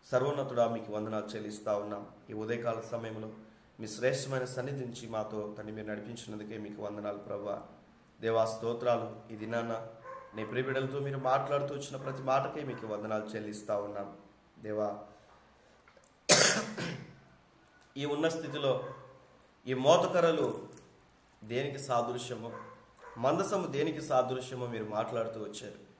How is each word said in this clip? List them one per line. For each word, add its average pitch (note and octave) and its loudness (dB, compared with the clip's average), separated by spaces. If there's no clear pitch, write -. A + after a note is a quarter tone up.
సర్వోన్నతుడా, C3 4
మీకు A2 -4
వందనాలు G#2+ -2
చెల్లిస్తా G#2 -2
ఉన్నాం. G#2 -4
ఈ G#2+ -8
ఉదయకాల A2+ -2
సమయంలో A2 -6
మీ A2 -8
శ్రేష్టమైన C3 0
సన్నిధి C3+ -4
నుంచి A#2 -10
మాతో, G#2+ -4
తండ్రి, G#2+ -8
మీరు G#2+ -6
నడిపించినందుకే G#2+ -8
మీకు G#2 -10
వందనాలు G#2 -6
ప్రభువా. G2+ -4
దేవా, A2+ 4
స్తోత్రాలు. A#2 0
ఈ G#2+ -10
దినాన A#2 -2
నీ A2 -4
ప్రియబిడ్డలతో C3 -2
మీరు C#3 -2
మాట్లాడుతూ C#3 2
వచ్చిన C#3 -8
ప్రతి C3+ -6
మాటకే C3+ 2
మీకు A2 -6
వందనాలు G#2+ -2
చెల్లిస్తా G#2 -2
ఉన్నాం. G2+ -6
దేవా, G#2+ 2
ఈ C#3 -2
ఉన్న D#3 2
స్థితిలో C#3+ 0
ఈ C3 0
మోతకర్రలు E3 8
దేనికి C3+ -2
సాదృశ్యమో, A#2+ 0
మందసము D#3 4
దేనికి D#3 2
సాదృశ్యమో B2+ 2
మీరు A2 -4
మాట్లాడుతూ A2+ -2
వచ్చారు. G2+ -10